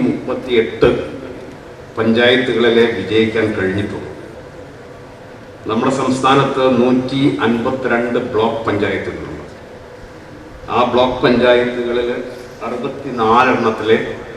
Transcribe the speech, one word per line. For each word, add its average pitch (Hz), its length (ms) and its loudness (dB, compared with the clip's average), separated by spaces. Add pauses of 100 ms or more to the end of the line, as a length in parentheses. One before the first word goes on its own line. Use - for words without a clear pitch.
മുപ്പത്തിയെട്ട് 123 840 0 (1120)
പഞ്ചായത്തുകളിലെ 117 840 4 (140)
വിജയിക്കാൻ 110 540 2
കഴിഞ്ഞിട്ടുള്ളൂ. 98 580 -4 (1600)
നമ്മുടെ 120 300 0
സംസ്ഥാനത്ത് 131 680 2 (160)
നൂറ്റി 127 400 2 (220)
അൻപത്തിരണ്ട് 120 760 0
ബ്ലോക്ക് 110 480 -2
പഞ്ചായത്തുകളുണ്ട്. 95 800 -4 (1300)
ആ 120 140 2
ബ്ലോക്ക് 123 400 2
പഞ്ചായത്തുകളിൽ 120 840 2 (560)
അറുപത്തിനാലെണ്ണത്തിലെ 113 1300 2 (380)